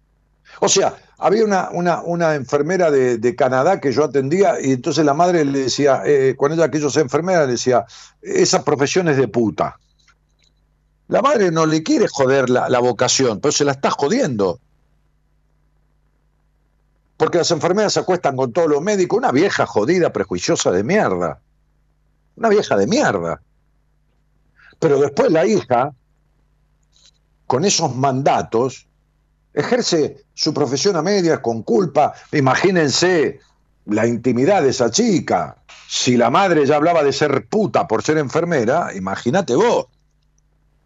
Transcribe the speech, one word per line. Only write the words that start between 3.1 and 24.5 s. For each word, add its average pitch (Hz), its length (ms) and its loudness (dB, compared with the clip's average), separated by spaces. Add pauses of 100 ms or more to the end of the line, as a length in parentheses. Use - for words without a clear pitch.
de 117 180 0
Canadá 135 460 0
que 139 100 -2
yo 127 140 0
atendía 147 560 0
y 135 120 0
entonces 143 340 0
la 139 80 2
madre 175 320 2
le 139 140 -2
decía, 135 440 0
eh, 135 320 2
cuando 147 200 -2
ella 160 140 2
quiso 147 200 -2
ser 147 140 2
enfermera, 165 420 0
le 127 60 -2
decía, 117 340 0 (340)
"Esa 185 420 0
profesión 147 460 0
es 139 80 2
de 131 100 2
puta". 101 520 -2 (1300)
La 180 140 0
madre 226 280 2
no 160 140 0
le 160 180 0
quiere 220 300 0
joder 131 380 2
la, 123 180 0
la 123 120 2
vocación, 120 600 0
pero 147 120 0
se 147 120 0
la 143 80 0
está 151 180 -2
jodiendo. 139 680 -2 (2500)
Porque 160 220 0
las 156 140 0
enfermeras 175 420 0
se 160 60 0
acuestan 151 360 -2
con 127 160 -2
todos 165 160 2
los 147 140 0
médicos, 185 340 0
una 254 160 0
vieja 143 320 2
jodida, 147 480 0
prejuiciosa 98 600 -2
de 95 120 0
mierda. 98 560 -2 (960)
Una 226 140 0
vieja 202 260 0
de 98 100 2
mierda. 110 540 -2 (1400)